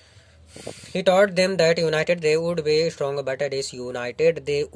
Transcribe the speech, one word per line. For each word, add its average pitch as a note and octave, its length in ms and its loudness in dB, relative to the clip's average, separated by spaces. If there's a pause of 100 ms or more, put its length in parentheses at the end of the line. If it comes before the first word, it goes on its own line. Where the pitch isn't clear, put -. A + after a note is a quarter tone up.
(960)
"He F#3 120 -4
taught F#3+ 280 4
them F#3 220 2
that E3+ 220 4
united D#3+ 400 0
they D#3 220 2
would E3+ 260 -2
be D#3 240 2
strong C#3+ 280 -4
but C3 200 -6
disunited C3 960 -2
they D3 280 -4 (120)